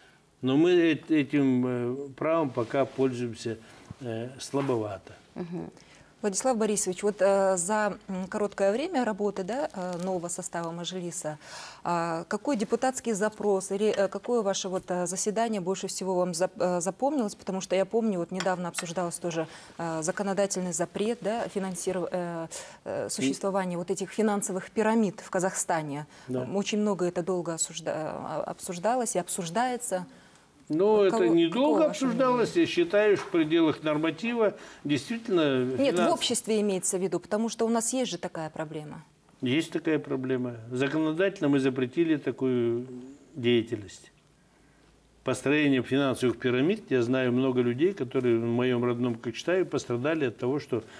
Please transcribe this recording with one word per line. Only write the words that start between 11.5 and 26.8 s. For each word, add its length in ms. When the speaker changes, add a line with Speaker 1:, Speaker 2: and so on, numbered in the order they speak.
Speaker 3:
а, 440
какой 280
депутатский 580
запрос 580
или, 160
э, 200
какое 340
ваше 280
вот, 200
э, 180
заседание 540
больше 260
всего 280
вам 180
зап-, 260
э, 220
запомнилось? 540
Потому 260
что 140
я 100
помню, 340
вот 120
недавно 380
обсуждалось 480
тоже, 300
э, 240
законодательный 720
запрет, 480
да, 280
финансиров-, 600
э, 360
э, 220
Speaker 1:
И 20
Speaker 3:
существования 680
вот 120
этих 220
финансовых 580
пирамид 500
в 120
Казахстане. 720
Speaker 1:
Да. 160
Speaker 3:
М, 120
очень 240
много 260